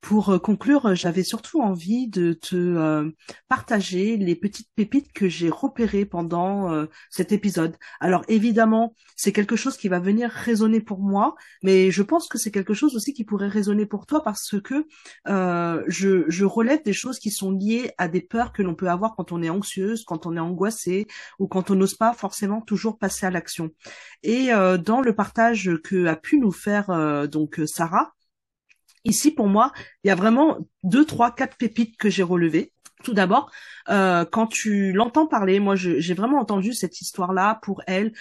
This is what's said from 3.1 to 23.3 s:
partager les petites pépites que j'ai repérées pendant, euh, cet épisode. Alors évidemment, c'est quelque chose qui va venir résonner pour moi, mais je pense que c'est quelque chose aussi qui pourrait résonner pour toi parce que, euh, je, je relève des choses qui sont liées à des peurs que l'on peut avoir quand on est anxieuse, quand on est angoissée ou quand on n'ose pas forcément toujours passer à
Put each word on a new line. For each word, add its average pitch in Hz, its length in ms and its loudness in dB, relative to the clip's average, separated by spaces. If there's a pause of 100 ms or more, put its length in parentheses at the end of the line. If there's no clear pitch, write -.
partager 208 680 -2
les 180 180 0
petites - 400 -8
pépites 240 380 -2
que 196 160 0
j'ai 165 220 -2
repérées 202 560 -2
pendant, 175 680 -2
euh, 156 140 -2 (240)
cet 185 220 -2
épisode. 175 440 0 (240)
Alors 180 260 2
évidemment, 220 680 2 (200)
c'est - 160 0
quelque 208 260 0
chose 269 200 -4
qui - 120 -6
va 180 100 0
venir 214 320 0
résonner 220 500 0
pour 208 200 -10
moi, 202 340 0 (280)
mais 190 280 6
je 185 120 0
pense 320 260 0
que 240 100 -8
c'est 220 120 -6
quelque 202 220 -2
chose 269 240 0
aussi 226 160 -6
qui 226 120 -8
pourrait 202 240 -4
résonner 208 360 0
pour 208 220 -8
toi 302 160 0
parce 208 420 -4
que, 302 220 -4 (420)
euh, 175 580 0
je, 185 420 2
je 180 180 0
relève 226 360 2
des 202 120 -2
choses 247 240 -8
qui 214 120 -6
sont 196 200 -4
liées 214 480 -2
à 180 100 -2
des 175 140 -2
peurs 233 320 -4
que 208 80 -2
l'on 180 120 -2
peut 185 140 -4
avoir 190 280 -2
quand 160 160 -8
on 170 100 -6
est 165 80 -2
anxieuse, 202 540 -4
quand 165 200 -8
on 170 100 -6
est 170 60 -4
angoissée 185 680 -6 (300)
ou 196 80 -2
quand 190 240 -2
on 196 40 4
n'ose 190 200 2
pas 233 200 2
forcément 208 480 -4
toujours 214 340 -4
passer - 300 -4
à 185 40 0